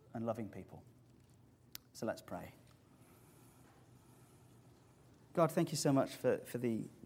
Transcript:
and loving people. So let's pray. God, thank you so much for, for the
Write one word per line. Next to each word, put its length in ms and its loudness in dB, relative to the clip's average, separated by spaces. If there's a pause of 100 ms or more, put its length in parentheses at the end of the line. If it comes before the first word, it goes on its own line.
(140)
and 120 -6
loving 240 -4
people. 340 -14 (1080)
So 120 -8
let's 160 -2
pray. 300 -10 (2750)
God, 180 6
thank 200 2
you 60 -2
so 160 4
much 180 4
for, 340 2
for 120 -8
the 240 0 (240)